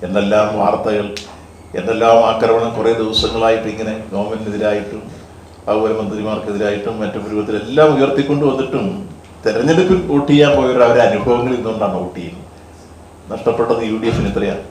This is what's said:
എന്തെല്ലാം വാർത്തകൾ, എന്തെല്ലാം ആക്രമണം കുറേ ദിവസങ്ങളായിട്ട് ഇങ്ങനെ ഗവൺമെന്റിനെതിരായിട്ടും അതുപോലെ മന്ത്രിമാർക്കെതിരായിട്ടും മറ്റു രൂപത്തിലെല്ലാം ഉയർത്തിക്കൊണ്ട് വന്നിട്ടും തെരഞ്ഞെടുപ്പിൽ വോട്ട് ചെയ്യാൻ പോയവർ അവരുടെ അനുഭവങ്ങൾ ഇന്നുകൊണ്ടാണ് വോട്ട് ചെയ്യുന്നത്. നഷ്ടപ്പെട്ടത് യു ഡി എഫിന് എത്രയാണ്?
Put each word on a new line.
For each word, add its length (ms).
എന്തെല്ലാം 420
വാർത്തകൾ, 480
എന്തെല്ലാം 380
ആക്രമണം 480
കുറേ 240
ദിവസങ്ങളായിട്ട് 720
ഇങ്ങനെ 200
ഗവൺമെന്റിനെതിരായിട്ടും 920
അതുപോലെ 340
മന്ത്രിമാർക്കെതിരായിട്ടും 1000
മറ്റു 180
രൂപത്തിലെല്ലാം 640
ഉയർത്തിക്കൊണ്ട് 500
വന്നിട്ടും 400
തെരഞ്ഞെടുപ്പിൽ 540
വോട്ട് 200
ചെയ്യാൻ 260
പോയവർ 260
അവരുടെ 260
അനുഭവങ്ങൾ 480
ഇന്നുകൊണ്ടാണ് 440
വോട്ട് 180
ചെയ്യുന്നത്. 260
നഷ്ടപ്പെട്ടത് 500
യു 100
ഡി 60
എഫിന് 240
എത്രയാണ്? 400